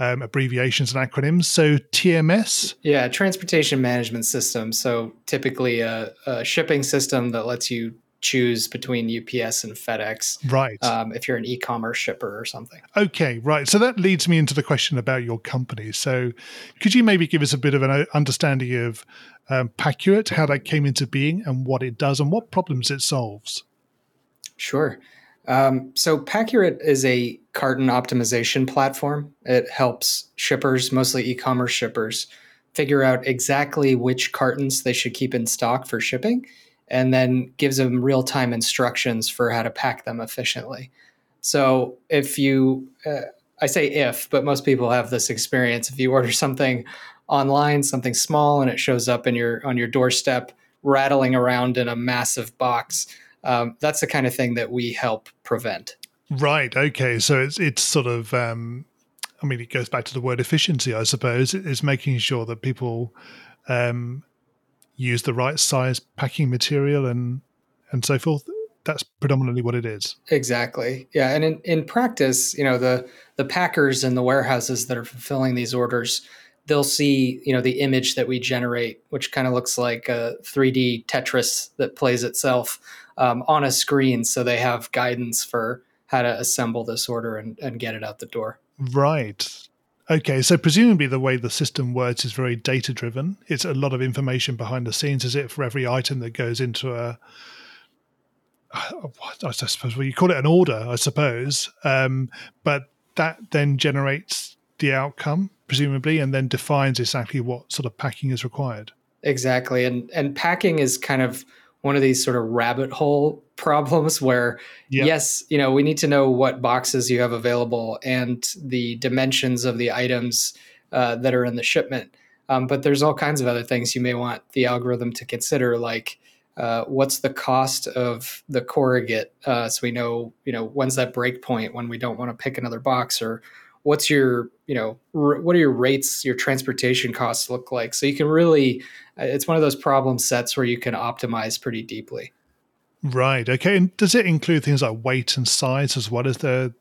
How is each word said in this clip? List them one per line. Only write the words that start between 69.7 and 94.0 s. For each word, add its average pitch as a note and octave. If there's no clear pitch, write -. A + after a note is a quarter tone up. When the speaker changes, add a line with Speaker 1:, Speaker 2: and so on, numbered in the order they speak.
Speaker 1:
it A#2
is. G#2+
Speaker 2:
Exactly. B2
Yeah. C3
And D3+
in, D#3
in D#3+
practice, A#3
you D3
know, C3
the, B2+
the C3+
packers C#3
and B2+
the B2
warehouses B2+
that B2
are A2+
fulfilling C3
these A#2+
orders, B2
they'll C#3+
see, C3+
you C#3
know, B2+
the C3
image C3+
that A#2+
we B2+
generate, A#2+
which -
kinda C3
looks B2
like A#2+
a A#2
three C#3
D B2
Tetris -
that -
plays B2
itself, B2
um, B2
on D3+
a B2+
screen. C3
So B2
they A#2+
have A#2+
guidance B2
for A#2+
how C3
to A#2+
assemble A#2
this A#2
order A2+
and, A2
and A#2
get A2+
it A2
out G#2
the -
door. A2
Speaker 1:
Right. C3+
Okay. D3
So E3
presumably E3+
the C3
way C3
the A#2+
system C3
works B2
is A#2+
very B2
data C3
driven. B2+
It's -
a F3
lot C3+
of B2+